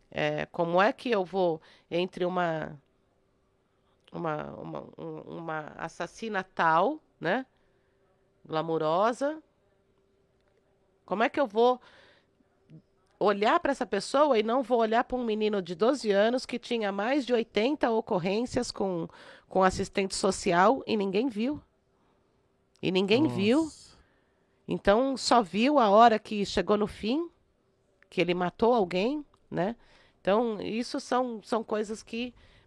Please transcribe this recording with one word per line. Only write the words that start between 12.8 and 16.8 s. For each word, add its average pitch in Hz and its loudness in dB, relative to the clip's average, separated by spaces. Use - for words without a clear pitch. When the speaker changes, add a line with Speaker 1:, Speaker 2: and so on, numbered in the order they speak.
Speaker 1:
olhar 208 2
pra 285 0
essa 262 -4
pessoa 269 2
e 208 2
não 233 0
vou 233 0
olhar 226 2
pra - -6
um 254 -4
menino 214 -2
de 175 -8
doze 220 0
anos 220 2
que 247 -8
tinha 220 -2